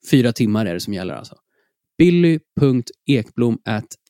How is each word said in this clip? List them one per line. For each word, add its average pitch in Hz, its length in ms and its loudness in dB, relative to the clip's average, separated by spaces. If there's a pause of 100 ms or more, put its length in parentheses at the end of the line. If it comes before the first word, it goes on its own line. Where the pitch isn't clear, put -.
(120)
Fyra 120 220 2
timmar 107 320 -2
är 85 80 -4
det 90 60 -6
som 104 140 -8
gäller 90 200 -8
alltså. - 220 -16 (600)
billy 175 420 4 (200)
punkt 127 320 0 (140)
ekblom 120 600 -2
at 107 220 -6 (220)